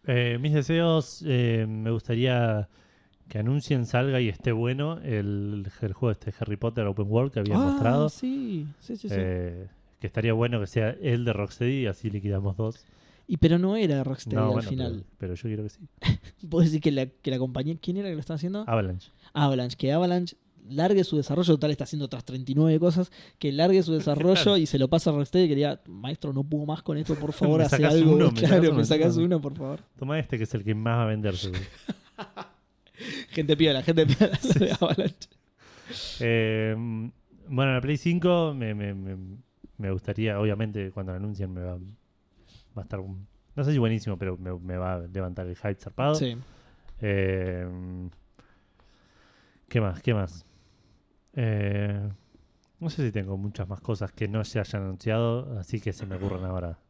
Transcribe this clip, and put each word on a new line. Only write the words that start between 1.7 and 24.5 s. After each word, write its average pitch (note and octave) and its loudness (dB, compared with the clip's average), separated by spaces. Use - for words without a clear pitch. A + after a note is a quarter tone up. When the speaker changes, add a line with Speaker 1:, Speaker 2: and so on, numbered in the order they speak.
Speaker 1:
gustaría A#2 0
que G#2+ -6
anuncien, B2+ 0
salga B2+ 2
y A2+ 2
esté - -2
bueno C3 -2
el, G2+ -4
el G2 -4
juego A#2+ 0
este G2+ -6
Harry G#2 -4
Potter A#2 -2
Open G2+ -2
World B2 2
que A2+ -2
habían G#2+ 2
Speaker 2:
Ah, C#4 4
Speaker 1:
mostrado. D3+ 2
Speaker 2:
sí, A#3+ -4
sí, A#3 -10
sí, G#3 -10
sí. G2+ -2
Speaker 1:
Eh, F2+ -4
que G#2 -8
estaría A2+ 0
bueno A#2 0
que G2+ -4
sea A2 0
el A#2+ 0
de A2+ 0
Rocksteady A#2+ -2
y - 0
así G2+ -4
liquidamos G2 -2
dos. A2 -4
Speaker 2:
Y F3 -2
pero E3+ 6
no F#3+ 2
era D3+ 0
Rocksteady B2+ -6
Speaker 1:
No, A2 2
Speaker 2:
al G#2 2
Speaker 1:
bueno, A2 -2
Speaker 2:
final. B2 -4
Speaker 1:
pero, F2+ -6
pero - -
yo F2 -8
quiero G#2+ -6
que G#2 -8
sí. - -18
Speaker 2:
<laughs> - -2
¿Vos E3 4
decís D#3 2
que D#3 2
la, C3 0
que - -8
la C3 -2
compañía, C3 -4
quién F3+ -4
era G3+ -6
que E3+ -6
lo D3+ -4
estaba D#3+ -8
haciendo? F#3 -6
Speaker 1:
Avalanche. G2 -2
Speaker 2:
Avalanche, C3 0
que C3+ 0
Avalanche F3+ 0
largue F3+ 4
su D3+ 0
desarrollo, E3 2
total D3+ 0
está C#3 -4
haciendo D3 -6
otras B2+ -12
treinta B2+ -8
y - -2
nueve D#3 4
cosas, F3 2
que C#3+ -2
largue F3+ 4
su D#3+ 0
desarrollo D#3 4
Speaker 1:
<laughs> E3+ 2
Claro. G3+ 6